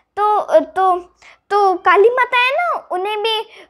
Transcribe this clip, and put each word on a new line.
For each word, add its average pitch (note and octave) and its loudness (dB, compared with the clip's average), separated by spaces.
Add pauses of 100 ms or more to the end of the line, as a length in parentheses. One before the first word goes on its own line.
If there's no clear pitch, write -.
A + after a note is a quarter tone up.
(160)
तो, G#4 0
तो, F4+ 0 (520)
तो G4+ 2
काली F#4+ 2
माता B4 0
है B4+ 0
ना, D#5+ -4
उन्हें G4+ -6
भी, A4 -4 (300)